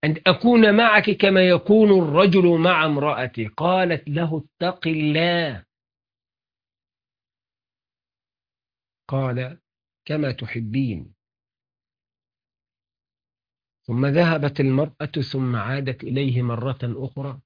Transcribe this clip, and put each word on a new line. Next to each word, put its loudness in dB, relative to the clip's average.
أن -2
أكون 4
معك 4
كما 2
يكون 4
الرجل 4
مع 2
امرأته. -2
قالت -2
له: -4
"اتق -8
الله." -2
قال: -6
"كما -4
تحبين." -6
ثم -2
ذهبت 0
المرأة -2
ثم -2
عادت -6
إليه -2
مرة -6
أخرى -10